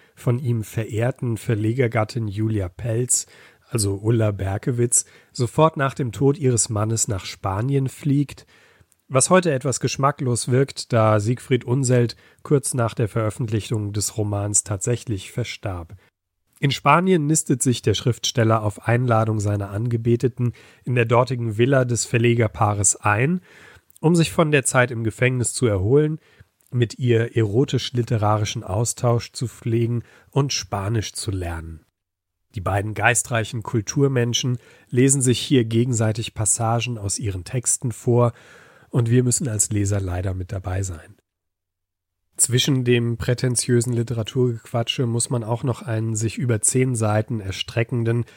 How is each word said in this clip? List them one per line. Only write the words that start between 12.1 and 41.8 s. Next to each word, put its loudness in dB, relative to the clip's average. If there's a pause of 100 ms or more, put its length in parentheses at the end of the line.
kurz 0
nach 0
der 0
Veröffentlichung -4
des -4
Romans -2
tatsächlich -6
verstarb. -8 (640)
In 2
Spanien 4
nistet 0
sich 0
der 2
Schriftsteller 0
auf -4
Einladung 2
seiner -2
Angebeteten 0 (320)
in -2
der 2
dortigen 0
Villa 4
des -2
Verlegerpaares 2
ein, 0 (600)
um 4
sich 4
von 2
der 4
Zeit 2
im -4
Gefängnis 0
zu 0
erholen, 2 (520)
mit 0
ihr 2
erotisch-literarischen 0
Austausch -2
zu -6
pflegen -2 (260)
und 0
Spanisch -4
zu -6
lernen. -8 (720)
Die -6
beiden -2
geistreichen 0
Kulturmenschen -2 (300)
lesen 4
sich 2
hier 2
gegenseitig 0
Passagen -2
aus -6
ihren -6
Texten -4
vor, 2 (560)
und 0
wir 6
müssen 0
als -2
Leser 0
leider -4
mit -8
dabei -6
sein. -12 (1200)